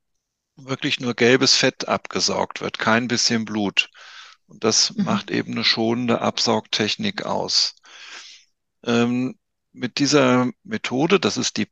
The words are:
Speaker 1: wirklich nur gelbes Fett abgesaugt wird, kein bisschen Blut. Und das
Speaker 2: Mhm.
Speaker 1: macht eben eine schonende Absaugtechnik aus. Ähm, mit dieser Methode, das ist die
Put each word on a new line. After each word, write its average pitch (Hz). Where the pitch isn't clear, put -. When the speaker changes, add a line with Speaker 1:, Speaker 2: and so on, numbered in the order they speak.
Speaker 1:
wirklich 135
nur 120
gelbes 127
Fett -
abgesaugt 95
wird, 98
kein 117
bisschen 117
Blut. 107
Und -
das -
Speaker 2:
Mhm. 202
Speaker 1:
macht 107
eben 117
eine 120
schonende 117
Absaugtechnik 110
aus. 98
Ähm, 123
mit 123
dieser 131
Methode, 135
das 107
ist -
die 107